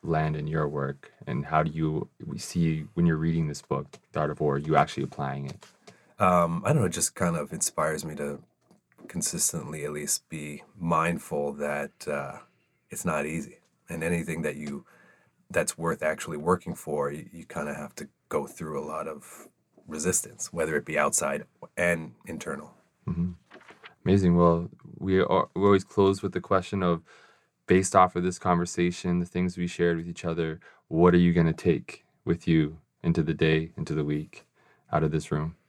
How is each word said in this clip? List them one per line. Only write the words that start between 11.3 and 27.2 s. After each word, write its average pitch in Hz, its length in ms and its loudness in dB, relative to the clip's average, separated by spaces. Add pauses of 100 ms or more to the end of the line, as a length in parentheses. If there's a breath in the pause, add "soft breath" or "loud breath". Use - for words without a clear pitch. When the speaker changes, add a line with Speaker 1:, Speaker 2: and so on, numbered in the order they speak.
Speaker 2:
that, 71 540 -6
uh, 71 300 -6 (520)
it's - 140 -10
not 76 220 -2
easy. 80 320 -8 (300)
And 80 140 -8
anything 82 400 -2
that 73 140 -4
you, 71 280 -10 (680 soft breath)
that's - 280 -2
worth 82 240 -2
actually 78 340 -4
working 87 380 0
for, 73 380 -4
you, 76 200 -12
you 82 120 -16
kinda 73 300 -8
have 71 220 -12
to 73 120 -14 (200)
go 71 180 -2
through 76 360 -8
a - 20 -10
lot 78 220 -8
of - 420 -14 (380)
resistance, - 680 -4
whether 80 240 -2
it 71 80 -2
be 78 140 -2
outside 76 460 0 (320)
and 85 380 0 (120)
internal. 76 480 -10 (340)
Speaker 1:
Mm-hmm. 85 240 -2 (720 loud breath)
Amazing. 92 320 6
Well, 85 320 4 (300)
we 95 220 2
are, - 340 2
we 95 80 0
always 101 220 6
close 98 380 4
with 95 100 -4
the 90 80 -4
question 95 420 0
of, 85 200 2 (640 soft breath)